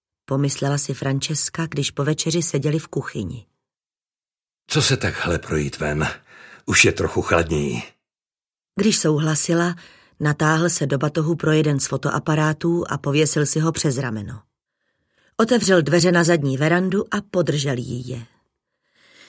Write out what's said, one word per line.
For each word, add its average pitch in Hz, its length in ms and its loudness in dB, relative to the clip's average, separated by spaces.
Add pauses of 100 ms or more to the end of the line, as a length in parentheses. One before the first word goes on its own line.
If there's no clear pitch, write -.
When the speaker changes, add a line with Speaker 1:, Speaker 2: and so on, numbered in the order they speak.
(240)
Speaker 1:
pomyslela 139 540 -2
si 143 160 -2
Francesca, 143 720 -4
když 143 240 -4
po 143 140 -4
večeři 156 380 0
seděli 147 360 0
v 156 100 -8
kuchyni. 117 580 -8 (1200)
Speaker 2:
„Co 151 160 0
se 131 140 2
tak 95 180 -4 (100)
hle 82 140 0
projít 73 400 -4
ven? 76 300 -2 (580)
Už - 180 2
je 92 80 4
trochu 90 300 -2
chladněji.“ 76 600 0 (920)
Speaker 1:
Když 202 240 2
souhlasila, 160 760 2 (460)
natáhl 156 500 2
se 151 160 0
do 135 120 0
batohu 151 360 0
pro 156 180 0
jeden 151 280 2
z - 60 0
fotoaparátů 151 1040 0
a 143 100 -4
pověsil 147 480 2
si 156 140 0
ho 160 120 0
přes 139 260 0
rameno. 110 440 -8 (960)
Otevřel 190 460 4
dveře 170 300 4
na 170 120 6
zadní 143 320 2
verandu 180 480 0 (100)
a 202 60 -4 (100)
podržel 143 480 0
jí 127 300 -8
je. 120 180 -10 (1000)